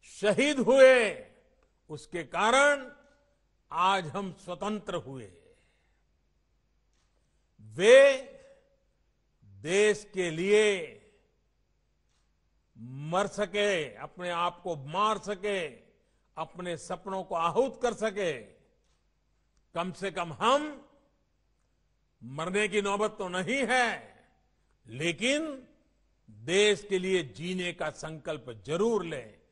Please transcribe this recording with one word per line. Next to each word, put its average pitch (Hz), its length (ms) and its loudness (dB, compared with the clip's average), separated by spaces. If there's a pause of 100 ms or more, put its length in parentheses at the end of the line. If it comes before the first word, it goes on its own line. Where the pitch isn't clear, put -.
(180)
शहीद 262 420 2
हुए, 247 520 8 (760)
उसके - 400 -12
कारण 262 580 2 (840)
आज 180 360 0
हम 190 240 -6 (140)
स्वतंत्र 202 560 -6
हुए। 123 300 -16 (2500)
वे 226 240 10 (1600)
देश 202 520 2
के 180 180 -2
लिए 190 680 2 (1800)
मर 147 520 -4
सके, 196 680 -2
अपने 175 340 -10
आप 175 320 -4
को 175 140 -6 (120)
मार 202 300 0
सके, 196 420 -4 (760)
अपने 175 400 -8
सपनों 185 460 -8
को 180 120 -8
आहूत 170 460 0
कर 240 120 0
सके। 202 380 -4 (1400)
कम 175 160 -6
से 196 200 -8
कम 170 220 -8
हम 220 300 2 (1600)
मरने 170 460 -4
की 202 140 0
नौबत 202 380 -2
तो 190 100 -6
नहीं 202 380 -2
है, 247 220 2 (960)
लेकिन 185 680 -2 (800)
देश 190 600 0
के 190 100 -2
लिए 185 240 0 (100)
जीने 175 400 -6
का 160 160 -6
संकल्प 156 600 -12 (160)
जरूर 190 400 0
लें। 127 340 -10 (120)